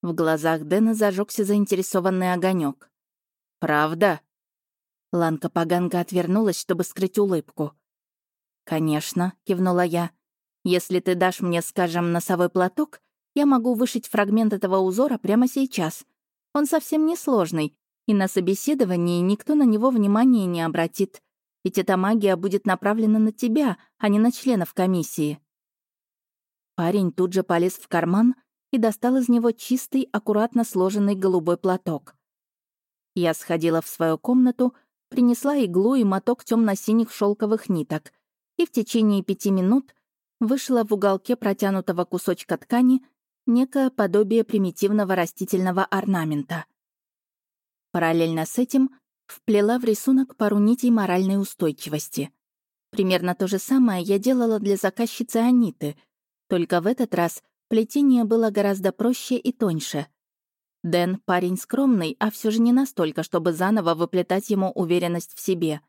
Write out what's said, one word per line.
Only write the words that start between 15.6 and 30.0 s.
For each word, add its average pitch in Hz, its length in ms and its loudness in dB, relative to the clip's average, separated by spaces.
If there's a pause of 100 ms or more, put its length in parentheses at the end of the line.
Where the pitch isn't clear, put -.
Он 294 120 0
совсем 311 400 0
несложный, 180 720 0 (320)
и 214 60 2
на 196 140 2
собеседовании 180 920 0
никто 208 340 0
на 294 80 4
него 226 260 4
внимания 220 560 4
не 175 160 -2
обратит. 165 600 -4 (420)
Ведь 185 140 -4
эта 202 200 0
магия 202 380 2
будет 185 300 -4
направлена 214 540 0
на 214 120 2
тебя, 247 460 0 (200)
а 214 100 -2
не 208 120 2
на 233 120 4
членов 226 420 -2
комиссии". 165 680 -2 (1400)
Парень 180 360 0
тут 180 220 -2
же 190 100 2
полез 175 300 0
в - 140 -20
карман 185 480 2 (360)
и 269 60 -2
достал 226 400 0
из 247 100 0
него 240 240 2
чистый, 254 640 -4